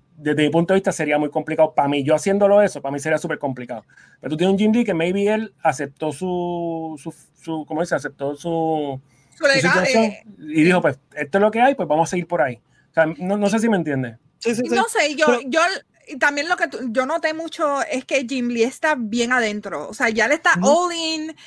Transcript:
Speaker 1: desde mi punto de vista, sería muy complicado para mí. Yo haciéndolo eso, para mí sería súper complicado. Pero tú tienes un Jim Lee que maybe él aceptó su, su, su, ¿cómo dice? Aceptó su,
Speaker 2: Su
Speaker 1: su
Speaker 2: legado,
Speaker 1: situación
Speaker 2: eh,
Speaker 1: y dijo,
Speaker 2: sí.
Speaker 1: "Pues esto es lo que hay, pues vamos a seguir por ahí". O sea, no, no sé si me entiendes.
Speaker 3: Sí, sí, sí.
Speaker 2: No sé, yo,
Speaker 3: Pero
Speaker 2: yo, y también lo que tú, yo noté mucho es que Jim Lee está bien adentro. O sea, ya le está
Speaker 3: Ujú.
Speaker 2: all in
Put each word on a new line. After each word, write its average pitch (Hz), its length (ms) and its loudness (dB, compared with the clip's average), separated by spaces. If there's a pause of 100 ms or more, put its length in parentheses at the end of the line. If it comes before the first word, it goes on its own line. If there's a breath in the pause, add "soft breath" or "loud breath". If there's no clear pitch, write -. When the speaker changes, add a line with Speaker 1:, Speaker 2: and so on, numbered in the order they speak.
(160)
Speaker 1:
desde 147 260 0
mi 147 80 4
punto 170 240 2
de 190 40 6
vista, 196 120 -2
sería 147 280 0
muy 151 120 -2
complicado 156 420 0
para 143 160 2
mí. 143 140 0
Yo 151 140 2
haciéndolo 202 460 4
eso, 151 200 -2
para 139 100 -6
mí 143 60 -4
sería 156 180 -2
súper 165 220 -4
complicado. 127 460 -8 (360 soft breath)
Pero 139 100 -8
tú 156 60 -4
tienes 185 180 4
un 190 40 0
Jim 214 140 4
Lee 240 120 2
que 208 80 -2
maybe 185 400 0
él 220 300 -4
aceptó 151 480 -2
su, 170 880 -6
su, 160 140 -12 (260)
su, 160 240 -8
¿cómo 156 160 -4
dice? 175 140 -2
Aceptó 143 400 -6
su, 156 640 -4 (300 soft breath)
Speaker 2:
Su - 60 -20
Speaker 1:
su 320 80 -6
Speaker 2:
legado, 262 420 4
Speaker 1:
situación 226 160 4
Speaker 2:
eh, 214 220 -4 (120)
Speaker 1:
y 156 280 2
dijo, 180 140 6
Speaker 2:
sí. 170 40 -2
Speaker 1:
"Pues 147 160 0 (160)
esto 151 240 -2
es 196 40 4
lo 214 100 6
que 226 80 0
hay, 277 160 4
pues 175 120 -4
vamos 160 200 2
a - 20 -8
seguir 180 160 -2
por 170 160 0
ahí". 127 140 -2 (340)
O - 40 -14
sea, 160 120 4
no, 180 300 -4
no 202 120 2
sé 214 120 0
si 226 80 2
me 214 80 4
entiendes. 135 420 -2 (220)
Speaker 3:
Sí, 233 160 -2
sí, 240 120 -2
sí. - 60 0
Speaker 2:
No - 140 4
sé, 311 260 0
yo, 302 120 2
Speaker 3:
Pero 240 200 4
Speaker 2:
yo, 285 140 0 (480)
y 269 100 -14
también 294 300 0
lo 359 80 0
que 349 100 -4
tú, 294 120 -8 (100)
yo 254 180 -2
noté 311 280 -2
mucho 302 480 -4
es 254 220 -6
que 262 220 -2
Jim 247 220 -2
Lee 233 160 2
está 302 340 -2
bien 233 320 -2
adentro. 208 580 -2
O 214 60 -14
sea, 247 140 0
ya 226 180 0
le 269 80 2
está 330 240 2
Speaker 3:
Ujú. 180 100 2
Speaker 2:
all 339 240 4
in 320 440 -6 (100 loud breath)